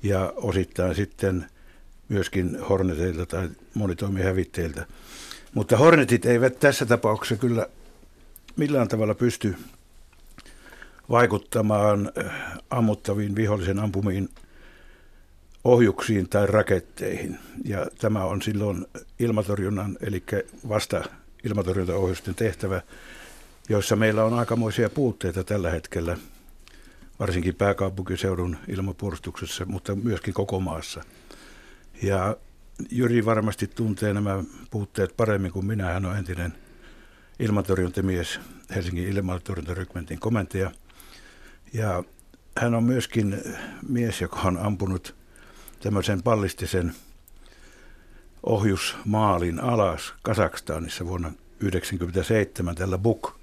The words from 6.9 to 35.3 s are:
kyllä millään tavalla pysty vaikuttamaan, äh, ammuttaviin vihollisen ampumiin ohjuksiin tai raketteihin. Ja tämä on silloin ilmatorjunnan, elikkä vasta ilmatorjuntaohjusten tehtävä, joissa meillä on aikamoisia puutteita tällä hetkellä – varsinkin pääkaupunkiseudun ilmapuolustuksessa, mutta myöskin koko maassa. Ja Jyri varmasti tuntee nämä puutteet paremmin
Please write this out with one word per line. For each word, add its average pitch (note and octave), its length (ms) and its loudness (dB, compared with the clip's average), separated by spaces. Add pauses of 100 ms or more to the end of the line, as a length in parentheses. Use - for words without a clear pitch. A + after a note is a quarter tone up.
kyllä A#2 260 2 (920)
millään D3 320 2
tavalla G#2+ 260 2
pysty G#2+ 420 0 (1500)
vaikuttamaan, G#2+ 1040 4 (140)
äh, F#2 60 -8 (380)
ammuttaviin G#2 640 0
vihollisen G2+ 420 0
ampumiin G2 500 0 (1400)
ohjuksiin A2+ 640 4
tai G2+ 180 2
raketteihin. G2 920 0 (260)
Ja G2 220 -4 (120)
tämä G#2 260 0
on F#2 180 -2
silloin G2+ 440 -2 (320)
ilmatorjunnan, G2+ 840 0
elikkä G2 420 -4 (260)
vasta G#2+ 360 0 (400)
ilmatorjuntaohjusten F#2 920 0
tehtävä, F#2+ 480 -2 (880)
joissa G#2 280 2
meillä A2 280 4
on A2 100 2
aikamoisia A2+ 560 0
puutteita F#2+ 540 -2
tällä F#2+ 260 0
hetkellä – E2 460 -4 (1040)
varsinkin F2+ 340 0
pääkaupunkiseudun F#2+ 1000 0 (120)
ilmapuolustuksessa, F#2 960 -6
mutta F#2+ 300 -6
myöskin G2+ 400 -2
koko G2 260 -2
maassa. E2 420 -6 (1000)
Ja G2 340 0 (540)
Jyri A#2+ 340 2
varmasti A2 420 0
tuntee G#2+ 480 -2
nämä G2+ 300 0 (260)
puutteet G2+ 460 -2
paremmin G2+ 360 2